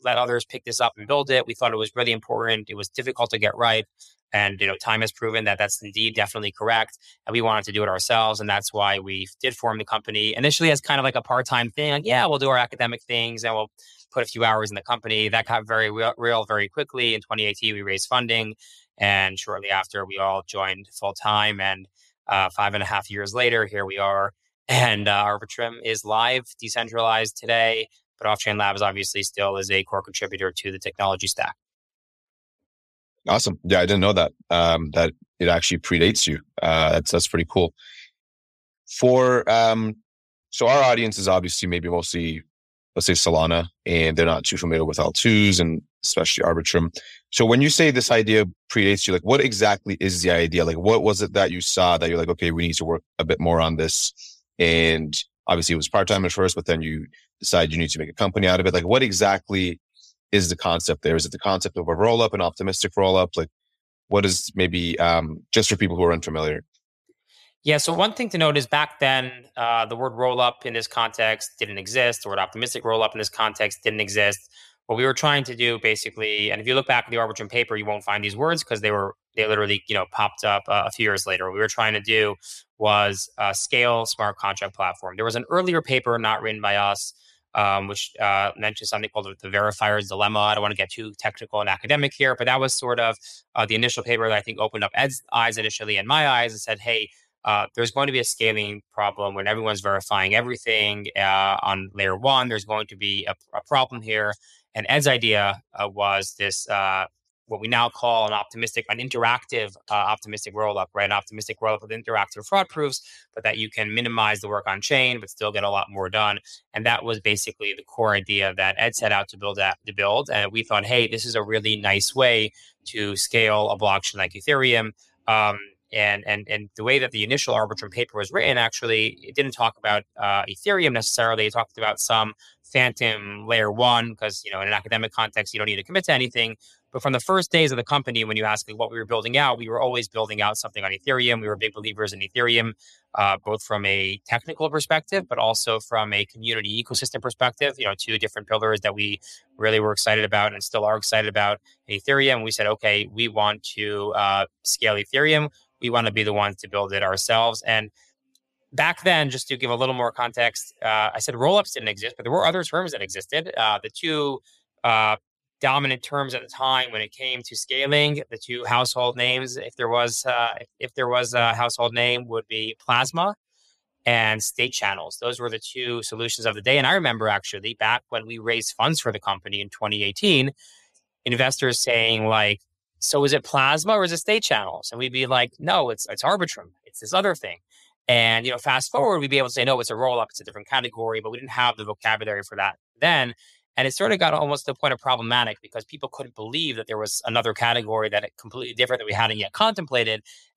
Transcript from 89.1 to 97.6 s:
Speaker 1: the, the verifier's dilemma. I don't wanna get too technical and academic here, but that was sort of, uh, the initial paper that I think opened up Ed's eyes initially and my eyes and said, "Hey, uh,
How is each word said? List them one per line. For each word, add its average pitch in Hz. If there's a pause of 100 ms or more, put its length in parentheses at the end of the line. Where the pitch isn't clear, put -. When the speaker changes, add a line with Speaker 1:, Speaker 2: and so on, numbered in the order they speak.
Speaker 1:
the, 98
the 98
verifier's 104
dilemma. 104
I 104
don't 104
wanna 104
get 95
too 110
technical 107
and 101
academic 139
here, 131
but 127
that 127
was 131
sort 123
of, 113 (380)
uh, 113
the 107
initial 120
paper 117
that 110
I 104
think 104
opened 107
up 98
Ed's 135
eyes 117
initially 107
and 98
my 147
eyes 120
and 110
said, 110
"Hey, 113 (360)
uh, 104